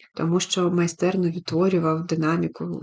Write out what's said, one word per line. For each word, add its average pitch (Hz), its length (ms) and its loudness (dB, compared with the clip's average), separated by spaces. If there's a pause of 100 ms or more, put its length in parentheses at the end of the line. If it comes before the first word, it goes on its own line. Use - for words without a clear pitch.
(160)
тому 170 240 0
що 180 300 0
майстерно 175 580 0
відтворював 165 800 0
динаміку 165 760 -2